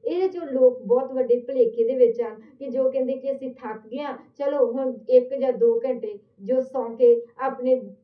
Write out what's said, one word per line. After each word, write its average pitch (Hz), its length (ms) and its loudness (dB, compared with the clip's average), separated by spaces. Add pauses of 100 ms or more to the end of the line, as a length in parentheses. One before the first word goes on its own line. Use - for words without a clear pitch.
ਇਹ 370 240 0
ਜੋ 349 160 -8
ਲੋਕ 254 360 4
ਬਹੁਤ 247 300 0
ਵੱਡੇ 247 280 2
ਭੁਲੇਖੇ 233 440 0
ਦੇ 254 120 0
ਵਿੱਚ 233 260 2
ਹਨ 226 140 -6 (240)
ਕਿ 269 80 -10
ਜੋ 262 220 0
ਕਹਿੰਦੇ 262 240 -2
ਕਿ 262 180 -6
ਅਸੀਂ 254 240 -10
ਥੱਕ 226 320 -14
ਗਏ 254 120 -10
ਹਾਂ, 269 180 -10 (200)
ਚਲੋ 277 340 0
ਹੁਣ 262 220 -4 (160)
ਇੱਕ 254 240 4
ਜਾਂ 254 200 -2
ਦੋ 233 320 2
ਘੰਟੇ 220 340 -6 (240)
ਜੋ 254 160 0
ਸੌਂ 254 300 -6
ਕੇ 233 320 6 (160)
ਆਪਣੇ 254 440 0 (220)